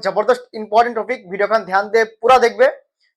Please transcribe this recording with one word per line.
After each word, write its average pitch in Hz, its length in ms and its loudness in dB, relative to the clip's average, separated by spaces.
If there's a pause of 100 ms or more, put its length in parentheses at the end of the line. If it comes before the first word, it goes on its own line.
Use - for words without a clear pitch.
জবরদস্ত 214 400 -2 (160)
ইম্পর্টেন্ট 226 400 0
টপিক, 226 180 -8 (140)
ভিডিও 196 180 -2
খান 220 100 0 (100)
ধ্যান 196 220 0
দিয়ে 226 120 2 (160)
পুরা 247 240 4
দেখবে। 226 220 2 (500)